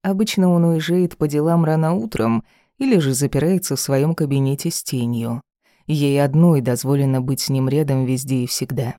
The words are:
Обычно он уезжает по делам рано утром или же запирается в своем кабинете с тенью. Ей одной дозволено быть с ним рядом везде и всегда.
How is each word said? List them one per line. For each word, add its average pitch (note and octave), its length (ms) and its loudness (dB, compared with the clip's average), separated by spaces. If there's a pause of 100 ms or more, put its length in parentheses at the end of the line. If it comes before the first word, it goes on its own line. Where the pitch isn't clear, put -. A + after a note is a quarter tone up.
Обычно G3 480 2
он E3+ 140 4
уезжает E3+ 540 0
по D3+ 100 0
делам D#3+ 380 2
рано D#3+ 280 2
утром G#3+ 500 -2 (360)
или C4+ 180 2
же C3+ 160 2
запирается C#3+ 640 0
в - 40 -8
своем C#3+ 360 0
кабинете C#3 560 -2
с - 100 -8
тенью. A#2 580 -4 (460)
Ей C#3+ 340 0
одной D3 420 4
дозволено C3 600 0
быть C3 200 -4
с - 80 -6
ним C3 200 0
рядом C#3 360 0
везде C3 320 -2
и B2 100 -2
всегда. B2+ 520 -6